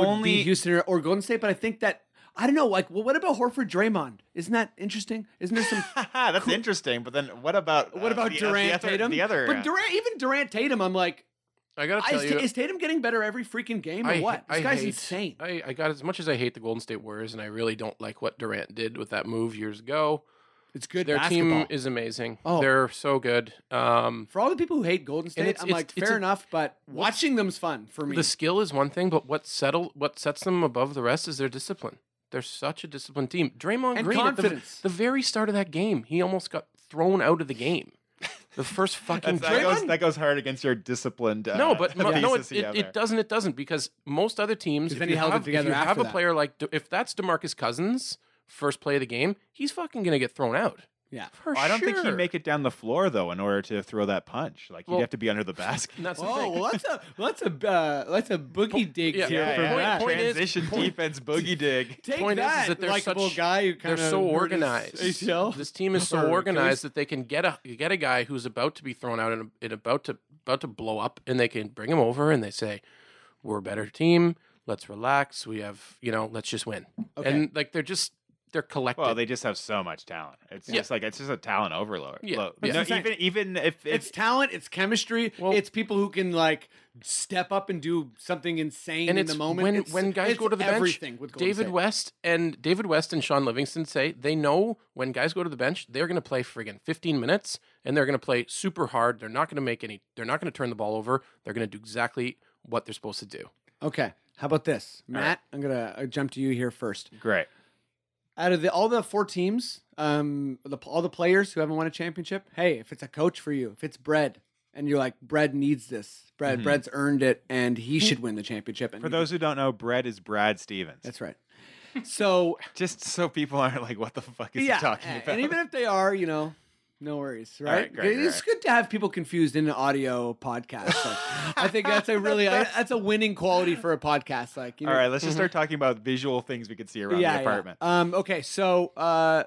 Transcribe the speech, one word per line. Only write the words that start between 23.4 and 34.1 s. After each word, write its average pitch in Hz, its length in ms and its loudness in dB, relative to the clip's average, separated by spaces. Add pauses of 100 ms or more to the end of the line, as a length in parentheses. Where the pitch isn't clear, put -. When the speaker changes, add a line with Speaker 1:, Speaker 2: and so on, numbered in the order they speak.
Speaker 3:
Um, 117 600 2
Speaker 2:
For 190 100 -2
all 262 80 4
the 370 80 0
people 330 220 0
who 214 60 0
hate 170 200 0
Golden 156 220 -4
Speaker 3:
and 165 60 -14
Speaker 2:
State, 165 160 0
Speaker 3:
it's, 202 140 -2
Speaker 2:
I'm 180 60 -6
Speaker 3:
it's, 185 60 4
Speaker 2:
like, 160 200 -4
Speaker 3:
it's 190 140 -2
Speaker 2:
"Fair 226 60 4
Speaker 3:
a, - 20 2
Speaker 2:
enough," 196 340 0
but 156 360 -2
Speaker 3:
what's 139 100 -14 (200)
Speaker 2:
watching 285 200 2
them's 196 220 0
fun 131 320 -4
for 151 160 -6
me. 139 100 -4
Speaker 3:
the 165 60 4
skill 170 360 2
is 185 140 2
one 139 160 2
thing, 180 220 0
but 156 160 2
what 147 200 -4
settle, 156 480 0
what 147 240 -2
sets - 260 -4
them 180 180 2
above 135 320 2
the 135 80 -4
rest 131 260 2
is 147 80 -6
their 135 140 0
discipline. 131 480 -8 (320)
They're 131 100 -6
such - 440 -8
a - 20 -12
disciplined 139 440 -6
team. 165 280 0
Draymond 240 400 -2
Speaker 2:
And 220 80 -2
Speaker 3:
Green, 226 140 2